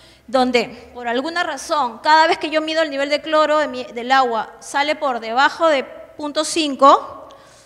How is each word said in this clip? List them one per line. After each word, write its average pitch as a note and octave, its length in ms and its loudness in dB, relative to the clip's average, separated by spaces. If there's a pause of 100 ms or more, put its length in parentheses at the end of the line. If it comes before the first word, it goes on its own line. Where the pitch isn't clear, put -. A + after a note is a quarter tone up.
(260)
donde, A#3+ 720 -2
por B3 120 -10
alguna D#4 360 -4
razón, C4+ 560 -4
cada D#4+ 260 6
vez E4+ 140 2
que D#4+ 100 -6
yo D#4 120 0
mido D#4+ 200 -2
el D#4 80 0
nivel C#4 200 -4
de D4 120 0
cloro D4+ 380 2
de C#4+ 80 0
mi, B3+ 160 -8
del A#3+ 280 -6
agua B3 480 2
sale D4 360 -2
por C4+ 240 -4
debajo C4+ 480 0
de C4+ 160 2
punto - 600 -8
cinco, D4 840 2 (360)